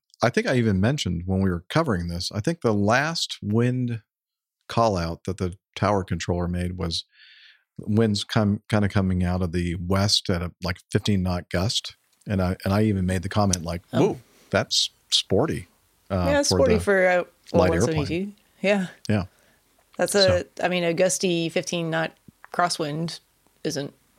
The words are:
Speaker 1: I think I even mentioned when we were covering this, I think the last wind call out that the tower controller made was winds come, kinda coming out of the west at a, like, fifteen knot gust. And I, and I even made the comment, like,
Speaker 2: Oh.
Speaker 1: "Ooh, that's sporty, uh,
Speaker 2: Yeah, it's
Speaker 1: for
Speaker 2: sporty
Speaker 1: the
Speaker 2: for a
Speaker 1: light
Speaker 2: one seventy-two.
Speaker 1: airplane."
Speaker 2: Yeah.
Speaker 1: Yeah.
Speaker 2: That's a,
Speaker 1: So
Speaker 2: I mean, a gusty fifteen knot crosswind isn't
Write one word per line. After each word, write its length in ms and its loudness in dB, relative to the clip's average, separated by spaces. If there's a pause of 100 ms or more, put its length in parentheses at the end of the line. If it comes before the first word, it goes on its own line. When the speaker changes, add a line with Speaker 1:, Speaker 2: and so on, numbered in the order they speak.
(220)
Speaker 1:
I 80 4
think 160 -2
I 100 0
even 240 2
mentioned 460 0
when 140 0
we 100 2
were 180 -4
covering 400 0
this, 240 -6
I 80 -4
think 200 -2
the 120 2
last 680 0
wind 600 -2 (680)
call 280 2
out 280 -4
that 140 -6
the 180 -4 (180)
tower 300 0
controller 440 -4
made 300 -4
was 260 -6 (760)
winds 440 2
come, 440 2
kinda 200 2
coming 340 0
out 200 0
of 100 -2
the 240 -2
west 540 0
at 120 -2
a, 100 -6 (120)
like, 140 -4 (120)
fifteen 320 0
knot 280 -2
gust. 460 -2 (300)
And 160 0
I, 220 0
and 100 0
I 100 4
even 220 2
made 160 -2
the 60 -6
comment, 340 2
like, 200 -6 (100)
Speaker 2:
Oh. 100 4
Speaker 1:
"Ooh, 180 2 (300)
that's 400 0 (200)
sporty, 580 0 (420)
uh, 180 0
Speaker 2:
Yeah, 120 4
it's 80 0
Speaker 1:
for 100 2
Speaker 2:
sporty 160 4
Speaker 1:
the 60 2
Speaker 2:
for 260 2
a 200 2 (260)
Speaker 1:
light 180 4
Speaker 2:
one 100 2
seventy-two. 340 0
Speaker 1:
airplane." 220 -6 (240)
Speaker 2:
Yeah. 260 2 (220)
Speaker 1:
Yeah. 160 0 (720)
Speaker 2:
That's 200 0
a, 60 4 (180)
Speaker 1:
So 40 -6 (180)
Speaker 2:
I 60 2
mean, 160 -2
a 80 0
gusty 560 0
fifteen 420 -4
knot 220 -4 (400)
crosswind 680 -2 (420)
isn't 320 -6 (240)